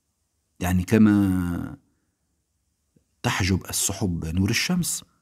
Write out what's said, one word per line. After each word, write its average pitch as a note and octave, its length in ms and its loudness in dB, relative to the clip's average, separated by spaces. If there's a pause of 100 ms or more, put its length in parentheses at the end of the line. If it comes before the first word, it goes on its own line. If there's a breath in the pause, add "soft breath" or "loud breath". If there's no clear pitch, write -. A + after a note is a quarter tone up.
(600)
يعني F2+ 240 0
كما F#2+ 920 2 (1500)
تحجب G2 420 0
السحب F2 600 -4
نور F2+ 240 0
الشمس. - 540 -2 (180)